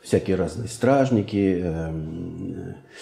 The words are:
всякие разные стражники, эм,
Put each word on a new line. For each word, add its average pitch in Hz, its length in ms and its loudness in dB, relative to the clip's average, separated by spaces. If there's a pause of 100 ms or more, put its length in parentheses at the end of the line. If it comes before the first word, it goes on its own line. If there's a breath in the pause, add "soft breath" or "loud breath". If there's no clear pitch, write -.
всякие 95 340 2
разные 92 320 -2
стражники, 104 960 2
эм, 82 1120 -6 (280 loud breath)